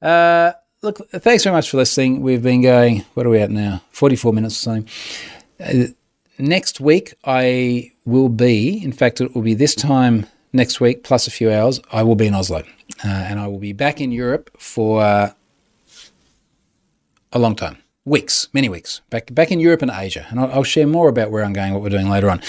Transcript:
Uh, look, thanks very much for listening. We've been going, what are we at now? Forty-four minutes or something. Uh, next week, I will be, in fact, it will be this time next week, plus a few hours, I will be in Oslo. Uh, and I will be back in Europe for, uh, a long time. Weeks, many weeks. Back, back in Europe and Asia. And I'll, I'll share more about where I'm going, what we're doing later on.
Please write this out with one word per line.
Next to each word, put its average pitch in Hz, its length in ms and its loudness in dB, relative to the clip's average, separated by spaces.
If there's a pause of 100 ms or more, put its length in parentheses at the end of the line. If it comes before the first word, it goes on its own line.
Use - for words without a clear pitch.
Uh, 170 500 4 (300)
look, 214 160 -6 (120)
thanks - 340 2
very 190 100 2
much 160 160 0
for 139 60 -2
listening. 131 440 2
We've 127 220 0
been 127 200 2
going, 120 420 4 (100)
what 117 120 -2
are 120 40 2
we 113 80 6
at 104 120 0
now? 104 400 -4
Forty-four 123 420 2
minutes 110 240 -2
or 110 260 -6
something. 107 60 -14 (720)
Uh, - 320 0 (460)
next 156 420 -2
week, 151 340 0 (100)
I 127 680 0 (120)
will 131 240 2
be, 123 540 2
in 143 100 -6
fact, - 280 0
it 127 140 -4
will 120 80 -4
be 110 120 0
this 139 200 0
time 127 520 0 (260)
next 127 280 0
week, 127 240 0
plus 123 220 0
a - 40 -6
few 113 200 0
hours, 110 300 0 (120)
I 110 100 0
will 113 140 4
be 110 100 2
in 104 80 0
Oslo. 90 280 -4 (420)
Uh, 107 40 -4
and 98 300 -6
I 104 80 -8
will 101 120 -10
be 101 140 -10
back 143 280 -4
in 135 100 -4
Europe 123 480 -4
for, 110 440 -2
uh, 101 300 2 (2000)
a 123 60 -2
long 113 160 2
time. 92 240 -12 (260)
Weeks, - 480 -2
many 135 160 0
weeks. - 320 -12 (100)
Back, 117 220 -8
back 160 200 0
in 175 80 -2
Europe 165 220 2
and 127 80 -2
Asia. 95 400 -10
And 117 100 -4
I'll, 131 100 -2
I'll 135 140 0
share 151 220 0
more 165 220 2
about 113 220 -2
where 107 140 -2
I'm 101 80 -4
going, 98 200 -4
what 98 100 -4
we're 101 80 -4
doing 98 180 -2
later 101 200 2
on. 95 200 -2